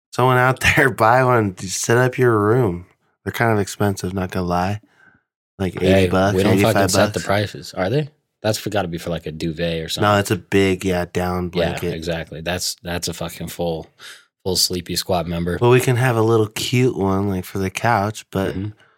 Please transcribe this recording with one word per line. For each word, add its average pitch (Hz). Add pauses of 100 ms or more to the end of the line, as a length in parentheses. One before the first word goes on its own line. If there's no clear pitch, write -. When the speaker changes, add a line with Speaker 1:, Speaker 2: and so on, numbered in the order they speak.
(120)
Speaker 1:
someone 127
out 131
<laughs> -
there, 139
buy 113
one, 113
set 104
up 127
your 120
room. 104 (400)
They're 98
kind 117
of 104
expensive, 98
not 92
gonna 92
lie. 90 (760)
Like, 92
eighty 92
Speaker 2:
Hey, 95
Speaker 1:
bucks, 95
Speaker 2:
we 95
don't 101
fucking 104
Speaker 1:
eighty-five 98
Speaker 2:
set 101
the 90
Speaker 1:
bucks. -
Speaker 2:
prices. 98
Are 95
they? 143 (340)
That's 110
for, 107
gotta 98
be 85
for, -
like, 82
a 80
duvet 82
or 80
something. 104
Speaker 1:
No, 101
it's 98
a 107
big, 95
yeah, 90
down 90
Speaker 2:
Yeah, 85 (220)
Speaker 1:
blanket. 87
Speaker 2:
exactly. 82
That's, 87
that's 87
a 85
fucking -
full, 82 (560)
full 90
Sleepy 90
Squad 85
member. 87
Speaker 1:
Well, 120
we 127
can 123
have 120
a 110
little 110
cute -
one, 98
like, 92
for -
the 95
couch, 110
but 95
Speaker 2:
Mm-hmm. 95 (300)